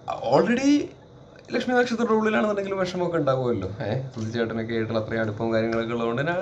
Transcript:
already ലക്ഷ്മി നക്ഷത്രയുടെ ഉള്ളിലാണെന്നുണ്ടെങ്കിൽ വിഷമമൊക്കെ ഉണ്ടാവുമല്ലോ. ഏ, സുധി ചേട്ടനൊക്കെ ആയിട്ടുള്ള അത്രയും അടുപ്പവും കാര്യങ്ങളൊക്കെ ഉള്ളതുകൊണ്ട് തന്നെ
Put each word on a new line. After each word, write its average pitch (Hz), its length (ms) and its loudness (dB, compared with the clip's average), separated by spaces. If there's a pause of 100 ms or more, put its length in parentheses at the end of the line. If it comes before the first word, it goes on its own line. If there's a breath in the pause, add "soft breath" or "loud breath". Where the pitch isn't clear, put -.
(340)
already 240 380 4 (840)
ലക്ഷ്മി 247 200 0
നക്ഷത്രയുടെ 240 380 2
ഉള്ളിലാണെന്നുണ്ടെങ്കിൽ 214 600 2
വിഷമമൊക്കെ 180 440 -2
ഉണ്ടാവുമല്ലോ. 127 520 0 (140)
ഏ, 113 180 -2 (140)
സുധി 110 160 -6
ചേട്ടനൊക്കെ 113 420 -2
ആയിട്ടുള്ള 113 260 0
അത്രയും 113 220 -2
അടുപ്പവും 113 320 -2
കാര്യങ്ങളൊക്കെ 113 400 0
ഉള്ളതുകൊണ്ട് 117 280 0
തന്നെ 170 200 0